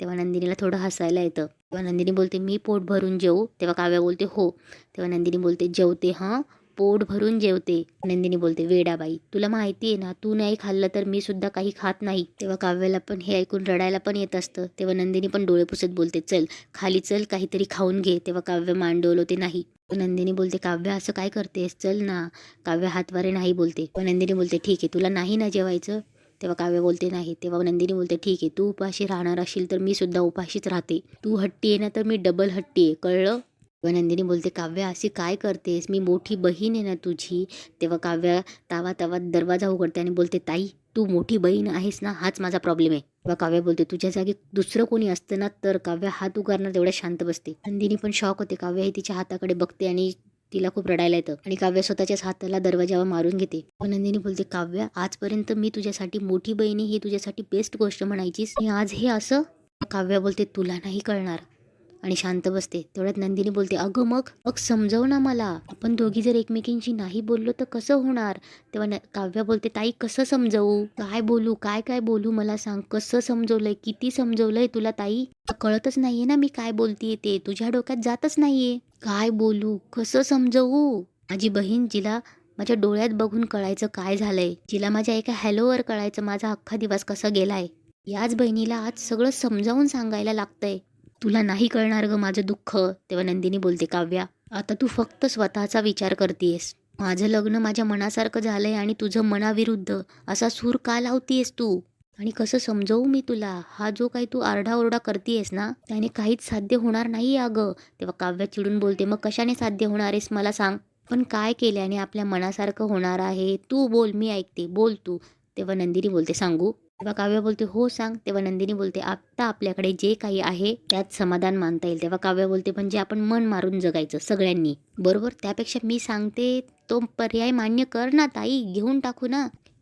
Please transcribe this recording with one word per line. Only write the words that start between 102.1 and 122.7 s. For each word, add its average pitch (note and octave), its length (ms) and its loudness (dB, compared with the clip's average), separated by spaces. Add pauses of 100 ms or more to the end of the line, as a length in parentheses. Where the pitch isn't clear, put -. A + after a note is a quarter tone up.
आणि G#3 120 -4
कसं A#3 280 -2
समजवू A3 460 0
मी C4+ 240 2
तुला? G#3 380 -4
हा G#3+ 240 -6
जो A#3 180 -2
काही B3 240 -4
तू B3+ 60 -2
आरडाओरडा A3+ 600 2
करतीयस G#3+ 540 -4
ना, G#3 180 -4 (180)
त्याने G#3+ 180 -2
काहीच A3+ 360 0
साध्य G#3+ 340 0
होणार A#3 300 0
नाहीये A#3 300 0
अगं." A3 360 0 (280)
तेव्हा F3+ 120 -4
काव्य F3+ 340 -2
चिडून G3+ 320 -2
बोलते, G3 260 2
"मग G#3 180 2
कशाने A#3 320 0
साध्य G#3+ 320 0
होणार G#3 260 0
आहेस G#3+ 200 -2
मला G#3 200 0
सांग? G3+ 260 0 (320)
पण B3 120 2
काय A3 300 0
केल्याने G3+ 440 0
आपल्या G3+ 280 -4
मनासारखं G3 600 -2
होणार F#3 340 0
आहे? F#3+ 380 0
तू C4+ 320 0
बोल, A3+ 240 4
मी G#3+ 160 -2
ऐकते, F#3 380 -6
बोल G#3+ 280 2 (120)
तू." F3 120 -4 (380)
तेव्हा F#3+ 180 -4
नंदिनी F#3 340 0
बोलते, E3 260 2
"सांगू?" F3+ 380 2
तेव्हा - 400 -10
काव्य G#3 280 0
बोलते, G#3+ 240 -2
"हो, G#3+ 240 0
सांग." A3+ 260 -6 (120)
तेव्हा G3 160 0
नंदिनी F#3+ 300 0
बोलते, G3 280 -4
"आत्ता F#3+ 440 -4
आपल्याकडे F#3+ 480 -2
जे G3+ 220 0
काही G3 260 -2
आहे F#3+ 340 0 (160)
त्यात G3 220 -2
समाधान F#3+ 440 2
मानता E3+ 320 0
येईल." E3 140 -2
तेव्हा E3+ 140 -2
काव्य F#3+ 300 2
बोलते, F#3+ 240 0